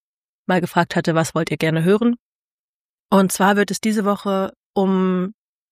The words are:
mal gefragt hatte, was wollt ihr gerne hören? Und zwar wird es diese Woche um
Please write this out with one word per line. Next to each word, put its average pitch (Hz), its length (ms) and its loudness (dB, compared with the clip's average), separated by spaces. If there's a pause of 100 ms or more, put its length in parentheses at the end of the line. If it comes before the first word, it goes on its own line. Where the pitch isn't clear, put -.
(460)
mal 185 140 0
gefragt 175 360 -2
hatte, 170 180 0
was 160 200 0
wollt 165 160 -2
ihr 151 60 -4
gerne 160 280 -2
hören? 233 320 2 (920)
Und 190 200 4
zwar 202 260 2
wird 202 140 0
es 185 100 -8
diese 214 240 -2
Woche 196 480 -2 (220)
um 185 580 0 (400)